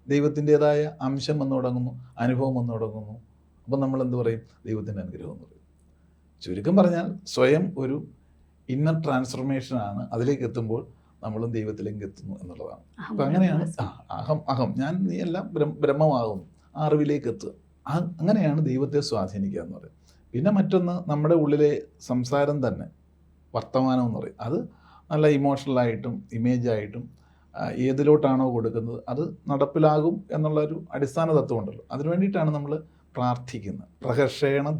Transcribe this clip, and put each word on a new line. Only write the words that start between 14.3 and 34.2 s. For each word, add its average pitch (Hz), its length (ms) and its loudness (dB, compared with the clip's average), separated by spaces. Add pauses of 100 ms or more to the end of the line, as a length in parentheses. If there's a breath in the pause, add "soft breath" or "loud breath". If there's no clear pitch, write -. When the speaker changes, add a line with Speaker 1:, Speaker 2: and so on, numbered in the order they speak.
Speaker 1:
അഹം, 120 180 0 (100)
ഞാൻ 147 120 -2 (160)
നീ 170 80 -4 (100)
എല്ലാം 170 180 -4 (100)
ബ്രഹ്മ-, 151 280 0
ബ്രഹ്മമാകുന്നു, 139 640 2 (300 soft breath)
ആ 147 120 -4
അറിവിലേക്ക് 147 460 2
എത്തുക. - 180 -10 (400)
ആ, - 20 -4 (260)
അങ്ങനെയാണ് 160 400 2 (120)
ദൈവത്തെ 139 280 0 (100)
സ്വാധീനിക്കുക 98 540 -4
എന്ന് 92 140 -12
പറയുന്നത്. - 180 -20 (380 soft breath)
പിന്നെ 156 240 2
മറ്റൊന്ന് 175 380 2 (160)
നമ്മുടെ 151 320 4
ഉള്ളിലെ 147 280 4 (380)
സംസാരം 139 560 0
തന്നെ, 92 220 -4 (680)
വർത്തമാനം 131 520 2
എന്ന് 110 120 -2
പറയും. - 180 -10 (100)
അത് 160 120 -2 (520 soft breath)
നല്ല 156 160 4 (120)
ഇമോഷണലായിട്ടും 123 760 0 (240)
ഇമേജായിട്ടും, 120 680 0 (540 soft breath)
ആ, - 40 -2 (240)
ഏതിലോട്ടാണോ 135 680 4
കൊടുക്കുന്നത് 113 440 -2 (140)
അത് 143 100 -2 (280)
നടപ്പിലാകും 151 640 4 (200)
എന്നുള്ളൊരു 151 420 0 (180)
അടിസ്ഥാന 143 320 0 (120)
തത്വമുണ്ടല്ലോ. 110 440 -4 (100)
അതിനു 139 200 -4
വേണ്ടിയിട്ടാണ് 185 440 2
നമ്മൾ 143 160 -4 (440 soft breath)
പ്രാർത്ഥിക്കുന്നത്. 120 720 -4 (140)
പ്രഹർഷേണ 139 680 2 (100)